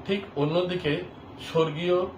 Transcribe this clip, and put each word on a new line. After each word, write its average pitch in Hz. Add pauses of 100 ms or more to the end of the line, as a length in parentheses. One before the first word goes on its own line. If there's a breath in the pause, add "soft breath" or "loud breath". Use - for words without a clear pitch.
ঠিক 202 (160)
অন্যদিকে 165 (480)
স্বর্গীয় 165 (200)